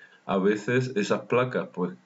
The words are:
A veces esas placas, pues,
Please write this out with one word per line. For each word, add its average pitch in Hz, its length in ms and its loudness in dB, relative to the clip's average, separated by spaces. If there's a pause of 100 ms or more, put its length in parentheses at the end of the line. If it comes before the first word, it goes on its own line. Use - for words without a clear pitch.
(260)
A 95 120 0
veces 110 580 2
esas 101 260 0
placas, 123 500 0
pues, 90 220 -4 (120)